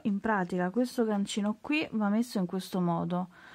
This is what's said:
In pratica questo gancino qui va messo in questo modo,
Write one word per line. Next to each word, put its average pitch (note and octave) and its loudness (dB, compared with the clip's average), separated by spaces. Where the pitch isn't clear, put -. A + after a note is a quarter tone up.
In G3+ 0
pratica F#3 0
questo B3 0
gancino G#3 0
qui D4+ 0
va G#3+ 0
messo A3+ 0
in F#3 2
questo F#3 -2
modo, F3 0